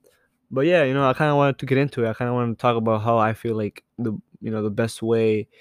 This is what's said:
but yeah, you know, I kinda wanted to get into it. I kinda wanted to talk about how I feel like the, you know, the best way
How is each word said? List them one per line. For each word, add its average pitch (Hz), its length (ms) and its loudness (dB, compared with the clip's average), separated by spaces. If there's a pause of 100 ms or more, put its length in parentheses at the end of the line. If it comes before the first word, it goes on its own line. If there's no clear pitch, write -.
(500)
but 131 120 -2
yeah, 170 200 4
you 131 120 0
know, 139 140 2
I 127 60 2
kinda 151 220 2
wanted 139 240 2
to 139 60 -8
get 131 120 2
into 135 260 0
it. 113 60 0
I 107 40 -4
kinda 123 180 -4
wanted 120 260 -2
to - 20 -20
talk 120 160 2
about 110 260 0
how 117 160 2
I 110 160 2
feel 113 200 -4
like 107 300 -6 (140)
the, 113 200 -4 (220)
you 113 100 -8
know, 110 140 -4
the 107 60 -2
best 113 320 -4
way 113 440 2 (140)